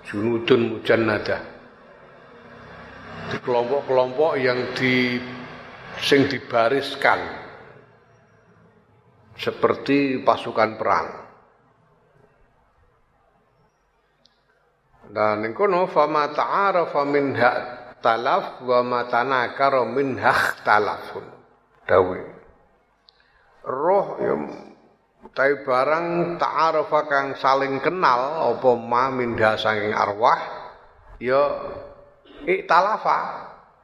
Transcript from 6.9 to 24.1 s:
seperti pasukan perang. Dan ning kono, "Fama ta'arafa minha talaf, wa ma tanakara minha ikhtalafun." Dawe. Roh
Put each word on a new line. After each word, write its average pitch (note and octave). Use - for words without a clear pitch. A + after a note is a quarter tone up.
seperti C3
pasukan A2+
perang. E2
Dan G#2+
ning A2+
kono, F#3
"Fama D3+
ta'arafa D#3+
minha C3+
talaf, B2+
wa B2
ma B2
tanakara B2+
minha A#2+
ikhtalafun." -
Dawe. F#2
Roh D#3